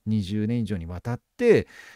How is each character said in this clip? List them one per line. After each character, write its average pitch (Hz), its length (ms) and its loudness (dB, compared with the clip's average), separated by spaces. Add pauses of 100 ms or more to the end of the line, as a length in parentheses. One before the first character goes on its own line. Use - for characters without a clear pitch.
二 107 160 0
十 107 240 -4
年 120 140 -2
以 110 40 -4
上 98 120 -6
に 82 100 -10
わ 87 120 -10
た 135 140 -8
っ - 80 -10 (160)
て、 214 300 4 (280)